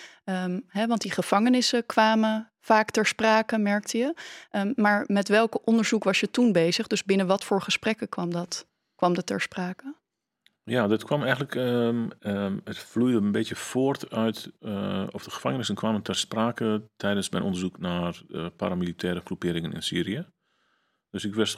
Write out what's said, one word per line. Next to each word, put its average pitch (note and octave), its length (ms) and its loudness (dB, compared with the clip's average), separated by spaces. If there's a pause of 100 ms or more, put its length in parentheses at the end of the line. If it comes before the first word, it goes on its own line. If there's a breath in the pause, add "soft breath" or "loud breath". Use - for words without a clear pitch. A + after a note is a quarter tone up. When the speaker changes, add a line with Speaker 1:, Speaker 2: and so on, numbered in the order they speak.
(240 loud breath)
Speaker 1:
Ehm, F#3 440 -4
hè, G#3+ 200 -2
want A3+ 140 0
die F#3+ 100 -6
gevangenissen A#3+ 760 2
kwamen A3 760 4
vaak G#3+ 320 4
ter G#3+ 140 2
sprake, A3 520 2
merkte G#3 400 0
je. C4 160 0 (360 loud breath)
Ehm, G3+ 260 -2
maar G#3 320 4
met G3+ 200 2
welke A3 360 2
onderzoek A3+ 400 2
was F#3+ 160 2
je - 120 -2
toen B3 200 4
bezig? F3 360 2
Dus - 160 -2
binnen G3 240 2
wat F#3+ 160 0
voor G3 180 2
gesprekken A3 480 -2
kwam F3 220 -4
dat, F3 360 -8 (280)
kwam F3+ 180 2
dat F3 120 -4
ter G3 160 -4
sprake? F#3+ 540 -8 (680)
Speaker 2:
Ja, A2+ 240 0
dat G#2+ 160 2
kwam D3 180 -2
eigenlijk, C3 340 -2
ehm, A#2+ 540 0 (100)
ehm, G2+ 440 -2
het - 140 -12
vloeide B2 400 0
een G2+ 140 2
beetje A2+ 240 -2
voort - 560 -4
uit, A2 480 -2
eh, G2 520 -6
of - 120 -12
de - 80 -16
gevangenissen A#2+ 440 -4
kwamen A2 260 -2
ter G2 140 -6
sprake A2 800 -2
tijdens G2+ 340 -2
mijn F#2 140 -4
onderzoek F#2 360 -4
naar, F2 420 -4 (100)
eh, D#2+ 140 -8 (100)
paramilitaire F2+ 720 -4
groeperingen E2+ 480 -4
in D#2+ 100 -10
Syrië. F2+ 420 -4 (840)
Dus G2+ 160 -8
ik G2 100 -6
was, G#2+ 220 2